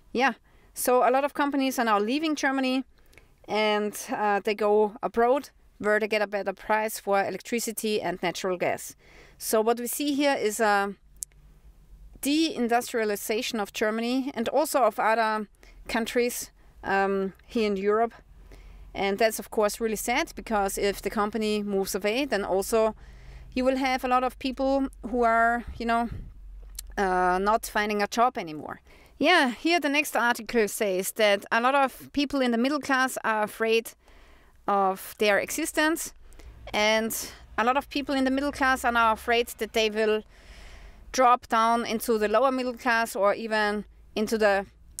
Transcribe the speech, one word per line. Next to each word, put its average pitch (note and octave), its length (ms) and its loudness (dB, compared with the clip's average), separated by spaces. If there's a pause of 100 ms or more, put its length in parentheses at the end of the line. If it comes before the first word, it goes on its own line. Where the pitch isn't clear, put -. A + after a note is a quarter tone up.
(100)
Yeah, B3 220 2 (400)
so B3 340 2
a A#3 40 6
lot C4+ 140 2
of C#4 100 -4
companies C#4 440 0
are A#3+ 60 0
now G#3+ 140 2
leaving D4 360 0
Germany C4+ 480 0 (640)
and, G#3 480 0 (160)
uh, G#3 320 0
they G#3+ 120 -2
go G#3 480 2
abroad A#3+ 480 2 (260)
where G#3 240 2
they G#3+ 80 -2
get G#3+ 140 0
a G3+ 40 0
better G3 280 -4
price G#3+ 440 -2
for G3 240 2
electricity G#3+ 800 -4
and F3+ 220 -6
natural F#3 340 -2
gas. D#3 400 -4 (400)
So - 240 0
what A#3 180 2
we A#3+ 80 -6
see C#4+ 280 -2
here C#4 200 2
is G#3+ 260 -2
a G3+ 340 2 (1300)
deindustrialization A#3+ 1400 0
of G3 140 -6
Germany A#3 600 -2
and A3+ 140 -4
also C#4+ 360 2
of - 140 2
other G#3+ 480 2 (420)
countries, A#3+ 600 -2 (320)
um, G3 520 0 (120)
here A3 200 -2
in G3+ 100 0
Europe. G#3 380 2 (800)
And G3 240 -2
that's A3 200 2
of G#3+ 120 -12
course G#3 280 0
really A3+ 180 -2
sad, C#4 380 -2
because G3+ 440 -2
if G3+ 240 0
the G3 80 -4
company G#3 520 0
moves G3 320 -2
away, G#3+ 300 0
then G#3 200 -2
also A3 520 2 (560)
you B3+ 100 -2
will C4 140 2
have C4 280 0
a B3+ 40 -2
lot B3+ 160 2
of B3 140 -4
people C4+ 500 0 (220)
who A#3+ 120 0
are, A#3 420 2 (120)
you A#3 80 -8
know, A#3 240 0 (880)
uh, F#3 420 2
not G#3+ 280 2
finding G#3 360 0
a G3+ 40 2
job A#3+ 320 2
anymore. D#3 420 -10 (400)
Yeah, D4 300 4
here E4 300 0
the D4 80 -2
next D4 260 -2
article A#3 540 0
says F#3+ 480 -2
that G3+ 340 4
a A3+ 100 2
lot B3+ 140 2
of C4+ 380 0
people C#4+ 280 0
in B3 120 2
the A#3 40 2
middle C4+ 220 2
class C4 460 0
are G#3+ 180 0
afraid A3+ 480 0 (800)
of G3 500 0
their G#3 220 4
existence, D#4 720 -2 (600)
and A3 400 2 (440)
a G#3+ 80 0
lot B3+ 120 2
of C#4 140 -4
people C#4+ 240 -4
in C4+ 80 2
the C4 80 2
middle C#4 220 -2
class C4 320 0
are A#3+ 80 2
now A#3 180 4
afraid A#3 380 0 (100)
that G#3+ 140 -6
they A3 180 2
will G#3+ 320 0 (880)
drop B3 380 4
down A#3 360 2
into A3 320 -2
the G#3+ 120 0
lower B3 240 4
middle B3+ 220 -4
class A#3 420 -2
or D4 180 2
even G#3+ 500 -2 (300)
into A3 240 -2
the, G3+ 280 2 (340)